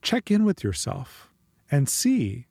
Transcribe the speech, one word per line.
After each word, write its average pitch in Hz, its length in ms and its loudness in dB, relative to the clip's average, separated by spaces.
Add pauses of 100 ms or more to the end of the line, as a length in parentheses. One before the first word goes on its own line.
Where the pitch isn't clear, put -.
check - 280 -2
in 208 140 4
with 202 200 0
yourself - 680 -6 (380)
and 139 180 2
see 120 640 0